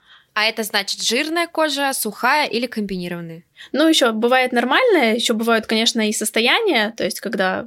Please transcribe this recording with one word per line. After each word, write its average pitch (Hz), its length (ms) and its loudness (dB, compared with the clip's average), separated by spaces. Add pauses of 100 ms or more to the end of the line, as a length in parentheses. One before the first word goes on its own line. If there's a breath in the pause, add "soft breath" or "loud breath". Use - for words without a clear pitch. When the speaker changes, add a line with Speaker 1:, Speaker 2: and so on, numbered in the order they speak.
(340 soft breath)
Speaker 1:
А 214 120 2
это 226 180 -2
значит 208 380 -4
жирная 311 460 -2
кожа, 285 460 -2
сухая 254 540 0
или 240 200 -2
комбинированная? 175 760 -8 (280 loud breath)
Speaker 2:
Ну, 302 160 2
ещё 302 240 4
бывает 254 400 2
нормальная, 262 640 4
ещё 233 200 0
бывают, 226 320 0
конечно, 226 400 0
и 208 60 -2
состояния, 240 840 0
то - 60 -2
есть - 180 -4
когда 196 460 -2